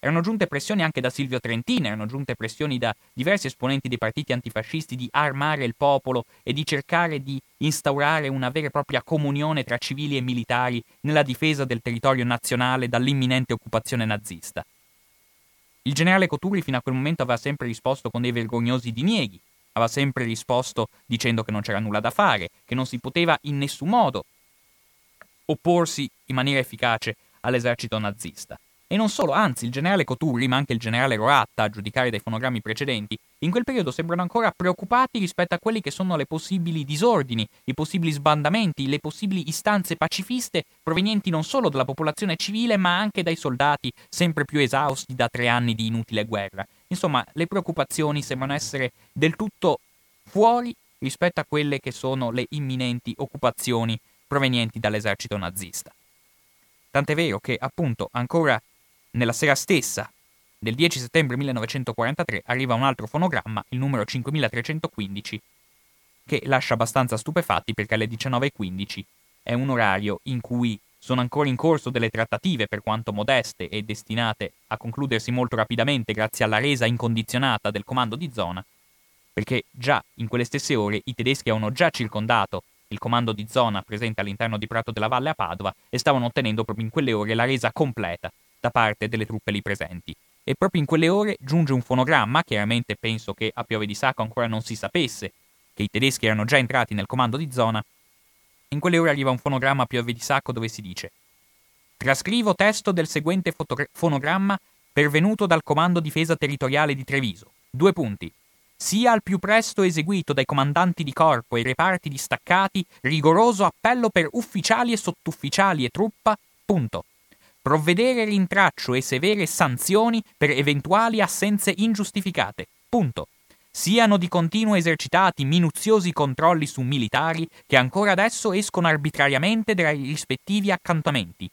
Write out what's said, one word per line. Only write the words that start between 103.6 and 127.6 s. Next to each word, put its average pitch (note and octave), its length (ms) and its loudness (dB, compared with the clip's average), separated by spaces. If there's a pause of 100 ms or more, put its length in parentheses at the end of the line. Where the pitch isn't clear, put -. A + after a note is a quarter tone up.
fonogramma E3+ 680 0 (340)
pervenuto D#3+ 540 4
dal E3 160 2
Comando E3+ 360 2
Difesa D#3+ 360 0
Territoriale C#3+ 580 0
di C3+ 100 -6
Treviso. A#2+ 460 -2 (180)
Due E3 260 4
punti. G#2 380 -4 (440)
Sia A#3 360 2
al A3 120 4
più F#3 160 0
presto G#3+ 420 2
eseguito E3+ 520 2
dai C3+ 120 2
comandanti D3 580 2
di C3+ 100 -6
corpo C3 440 2
e A#2 60 2
reparti E3 460 0
distaccati F3+ 760 0 (160)
rigoroso E3 640 6
appello A#3 440 2
per E3+ 240 2
ufficiali A#3 580 0
e A3+ 60 0
sottufficiali E3+ 840 0
e B2 60 0
truppa. G#3+ 480 0 (260)
Punto. B2 420 0 (580)
Provvedere F3 640 2
rintraccio F#3+ 720 2
e C3 60 2
severe F3+ 440 0
sanzioni G3 720 2 (160)
per D3+ 140 2
eventuali D3 720 2
assenze G3+ 560 0
ingiustificate. G3 880 -2 (240)
Punto. C#3+ 380 0 (420)
Siano G#3 480 4
di F3 100 2
continuo G3 460 2
esercitati E3+ 720 2
minuziosi F3 640 4
controlli D#3 540 2
su - 160 -6
militari C#3+ 640 0 (200)